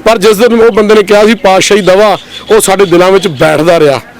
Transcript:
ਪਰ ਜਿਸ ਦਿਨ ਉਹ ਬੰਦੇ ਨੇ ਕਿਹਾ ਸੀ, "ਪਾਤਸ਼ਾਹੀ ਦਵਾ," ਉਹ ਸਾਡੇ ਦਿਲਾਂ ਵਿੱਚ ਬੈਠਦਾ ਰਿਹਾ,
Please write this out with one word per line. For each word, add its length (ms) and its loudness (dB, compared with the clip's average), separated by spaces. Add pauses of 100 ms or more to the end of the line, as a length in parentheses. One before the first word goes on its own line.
ਪਰ 140 0
ਜਿਸ 180 0
ਦਿਨ 240 0
ਉਹ 120 2
ਬੰਦੇ 220 0
ਨੇ 80 2
ਕਿਹਾ 240 0
ਸੀ, 80 0
"ਪਾਤਸ਼ਾਹੀ 460 0
ਦਵਾ," 380 0 (320)
ਉਹ 100 2
ਸਾਡੇ 240 -2
ਦਿਲਾਂ 280 0
ਵਿੱਚ 160 -2
ਬੈਠਦਾ 520 0
ਰਿਹਾ, 200 0 (200)